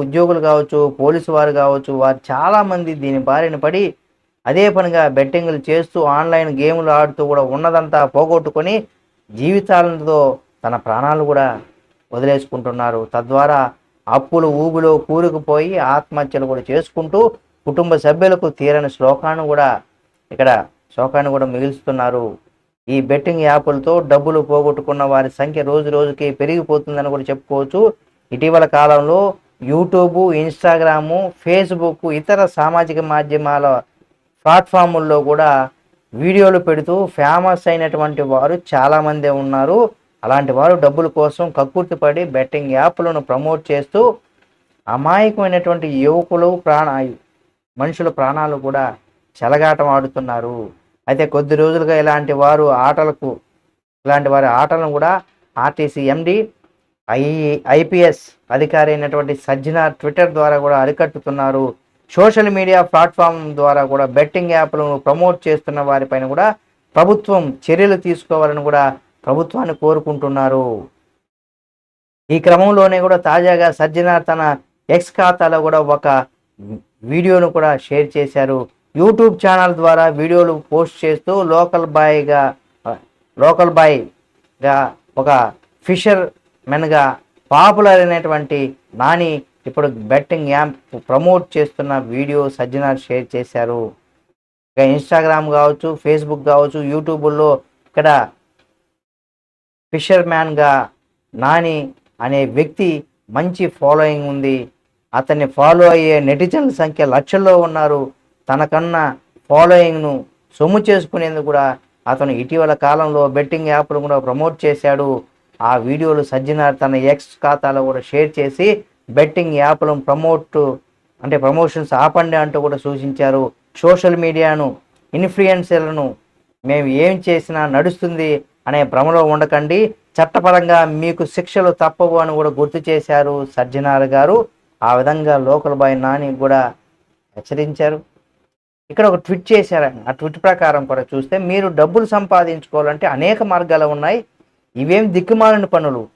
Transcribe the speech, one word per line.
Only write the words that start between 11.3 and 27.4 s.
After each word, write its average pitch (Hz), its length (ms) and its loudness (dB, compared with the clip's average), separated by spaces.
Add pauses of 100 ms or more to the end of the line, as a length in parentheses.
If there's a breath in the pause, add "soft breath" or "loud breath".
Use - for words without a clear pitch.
వదిలేసుకుంటున్నారు. 123 880 -4 (120)
తద్వారా 135 460 0 (480)
అప్పులు 160 400 0 (120)
ఊబిలో 160 380 0
కూరుకుపోయి 156 760 -2 (140)
ఆత్మహత్యలు 143 580 -4
కూడా 131 240 -6
చేసుకుంటూ 160 500 -2 (480)
కుటుంబ 170 280 -2
సభ్యులకు 175 540 2
తీరని 143 400 -2
శ్లోకాన్ని 143 580 0
కూడా, 147 200 2 (640)
ఇక్కడ 131 180 2 (420)
శోకాన్ని 139 400 -2
కూడా 135 140 -2
మిగులుస్తున్నారు. 127 800 -4 (640)
ఈ 131 140 -2
బెట్టింగ్ 151 460 -2
యాప్లతో 147 460 0 (160)
డబ్బులు 147 320 2
పోగొట్టుకున్న 143 600 -2
వారి 135 280 0
సంఖ్య 147 300 -4
రోజు 147 280 -2
రోజుకి 147 420 -2
పెరిగిపోతుందని 147 840 -4
కూడా 135 160 -8
చెప్పుకోవచ్చు. 139 520 -4 (500)